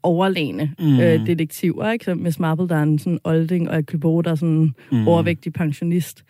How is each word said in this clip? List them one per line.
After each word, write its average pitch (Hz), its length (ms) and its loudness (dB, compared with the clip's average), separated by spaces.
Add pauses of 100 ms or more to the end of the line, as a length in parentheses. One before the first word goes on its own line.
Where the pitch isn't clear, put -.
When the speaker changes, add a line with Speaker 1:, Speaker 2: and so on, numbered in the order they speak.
Speaker 1:
overlegne, 165 760 0
Speaker 2:
Mhm. 147 200 4
Speaker 1:
øh, 110 280 4
detektiver, 170 640 -2
ikke? 233 140 -4
Som 180 120 -2
Miss 170 220 -4
Marple, 165 280 0
der 170 80 0
er 151 80 2
en 151 160 2
sådan 170 240 -2
olding, 165 460 0
og - 60 -4
Hercule 156 240 -4
Poirot, 165 260 0
der 170 60 -2
er 160 40 0
sådan 160 200 0
en 156 200 2 (160)
Speaker 2:
Mhm. 113 160 2
Speaker 1:
overvægtig 170 460 0
pensionist, 170 760 -4